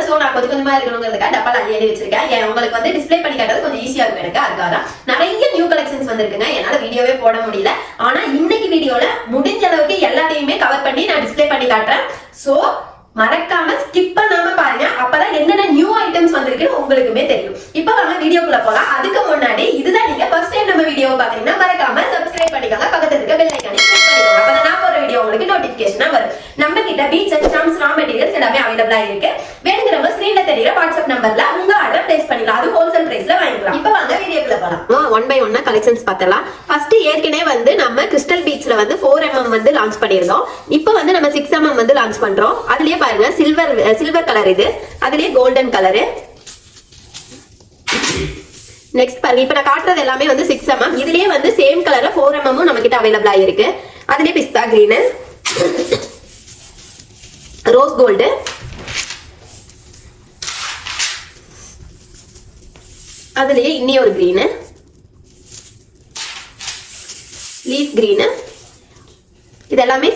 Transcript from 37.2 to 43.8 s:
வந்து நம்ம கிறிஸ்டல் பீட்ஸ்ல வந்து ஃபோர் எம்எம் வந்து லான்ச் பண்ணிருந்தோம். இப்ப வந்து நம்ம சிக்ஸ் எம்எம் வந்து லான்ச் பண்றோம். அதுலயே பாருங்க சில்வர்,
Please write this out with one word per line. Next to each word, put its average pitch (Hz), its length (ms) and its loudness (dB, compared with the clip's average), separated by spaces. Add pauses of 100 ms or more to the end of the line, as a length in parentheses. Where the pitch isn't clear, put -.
வந்து 240 200 2 (100)
நம்ம 247 300 0
கிறிஸ்டல் 349 360 0
பீட்ஸ்ல 233 340 -2
வந்து 269 200 -2
ஃபோர் 294 260 4
எம்எம் 254 280 -2
வந்து 233 220 4
லான்ச் 214 260 0
பண்ணிருந்தோம். 190 400 2 (340)
இப்ப 427 220 2
வந்து 330 160 2
நம்ம 294 220 2
சிக்ஸ் 302 200 0
எம்எம் 302 240 2
வந்து 269 180 4
லான்ச் 214 240 -2
பண்றோம். 208 320 0 (180)
அதுலயே 320 300 0
பாருங்க 226 240 2 (120)
சில்வர், 302 340 2 (120)